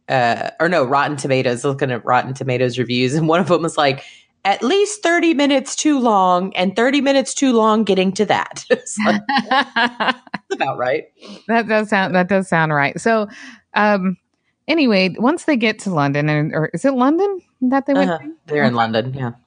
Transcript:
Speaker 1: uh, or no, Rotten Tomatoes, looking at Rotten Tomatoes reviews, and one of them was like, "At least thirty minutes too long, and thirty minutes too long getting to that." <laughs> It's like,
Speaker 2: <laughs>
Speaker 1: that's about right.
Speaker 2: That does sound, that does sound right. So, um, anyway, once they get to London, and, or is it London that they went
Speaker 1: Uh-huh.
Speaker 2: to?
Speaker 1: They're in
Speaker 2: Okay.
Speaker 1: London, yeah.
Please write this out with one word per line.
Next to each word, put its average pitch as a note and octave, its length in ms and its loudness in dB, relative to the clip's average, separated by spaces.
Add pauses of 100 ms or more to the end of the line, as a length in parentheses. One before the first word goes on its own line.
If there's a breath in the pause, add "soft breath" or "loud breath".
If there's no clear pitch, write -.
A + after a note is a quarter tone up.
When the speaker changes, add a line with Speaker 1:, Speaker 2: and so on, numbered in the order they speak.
Speaker 1:
uh, A#2+ 500 0
or D#3+ 100 0
no, E3+ 140 2
Rotten C#3 340 0
Tomatoes, C3 480 -2
looking C#3 280 -2
at A2+ 120 -6
Rotten B2+ 300 0
Tomatoes B2+ 460 -2
reviews, B2 340 0
and D#3 140 0
one D#3+ 100 4
of F3+ 80 0
them D#3 160 2
was E3 160 -4
like, C#3+ 240 0 (420 loud breath)
"At G3 160 0
least G4 440 -2
thirty E4+ 300 2
minutes C4+ 420 0
too D4 240 0
long, F#3+ 560 2
and F#3+ 180 0
thirty C4 260 2
minutes C4+ 320 0
too C4 200 0
long A3 320 4
getting F#3 300 0
to G#3+ 120 0
that." - 400 -2
<laughs> - 40 0
It's - 360 -4
like, G#3 160 0 (160)
Speaker 2:
<laughs> - 120 -4
Speaker 1:
that's A#3+ 640 -2 (360)
about D3 260 -4
right. B2+ 260 -2 (420 loud breath)
Speaker 2:
That A3 220 0
does G#3+ 220 0
sound, F#3+ 260 0
that F3+ 120 2
does F#3+ 200 0
sound D#3+ 260 2
right. C#3+ 260 0
So, A3 280 0 (460 loud breath)
um, G3+ 420 2 (500)
anyway, G#3+ 520 2
once C#4+ 260 0
they D4+ 120 2
get A3 240 0
to G3+ 100 -6
London, D3 380 0
and, D3+ 240 0
or D#3 220 -2
is F3 100 -4
it C4+ 100 2
London E4+ 460 0 (220)
that C4 240 0
they C#4 80 0
went C#4 160 2
Speaker 1:
Uh-huh. D#3+ 140 -6
Speaker 2:
to? D#4 80 -14 (140)
Speaker 1:
They're D3 160 0
in C3+ 60 4
Speaker 2:
Okay. A#2+ 80 -2
Speaker 1:
London, A#2 380 0
yeah. B2+ 180 -6 (140)